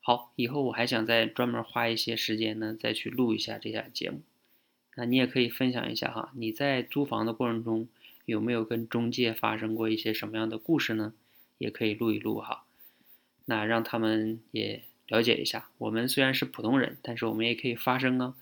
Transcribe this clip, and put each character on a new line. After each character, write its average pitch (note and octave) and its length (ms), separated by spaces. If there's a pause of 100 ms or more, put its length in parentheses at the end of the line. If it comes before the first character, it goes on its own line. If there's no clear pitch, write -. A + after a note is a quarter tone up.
好， - 340
以 A#2 140
后 C#3 160
我 A#2+ 80
还 A#2 120
想 A#2+ 220
再 A#2 200
专 A#2+ 220
门 A#2+ 140
花 A#2 240
一 A#2 100
些 A2+ 200
时 A2 200
间 A2 220
呢， A2 200
再 A#2 140
去 A2 160
录 A#2 240
一 A2 60
下 G#2+ 200
这 A2 120
下 A2 120
节 - 280
目。 - 120 (760)
那 B2 80
你 A#2+ 100
也 B2+ 140
可 C3 100
以 A#2+ 100
分 B2+ 220
享 B2 220
一 - 20
下 B2+ 160
哈， A2+ 240
你 A#2 160
在 C3+ 320
租 C#3+ 220
房 A2+ 200
的 A2+ 80
过 A#2+ 140
程 A#2 160
中 A2+ 260 (360)
有 A2 160
没 A#2 120
有 A2+ 120
跟 A#2 240
中 A#2+ 240
介 A#2 200
发 A2 240
生 A2 200
过 A2 120
一 A2 80
些 A2 160
什 A2 160
么 A2 80
样 A2+ 120
的 A2 100
故 E3 220
事 - 140
呢？ A2 200 (440)
也 A#2 120
可 - 160
以 G#2+ 80
录 A2+ 160
一 G#2 80
录 A2 220
哈， G#2+ 240 (800)
那 G#2+ 200
让 A2+ 200
他 - 120
们 A2 540
也 G#2+ 320 (240)
了 A2 160
解 A#2 140
一 - 80
下， - 240 (100)
我 A2 120
们 A2+ 180
虽 C3+ 160
然 C3+ 100
是 C3+ 100
普 - 160
通 A#2+ 200
人， - 220
但 A#2+ 140
是 - 100
我 A2+ 60
们 A2 140
也 A#2+ 80
可 A#2+ 140
以 A#2+ 80
发 B2+ 240
声 B2+ 180
啊， B2+ 240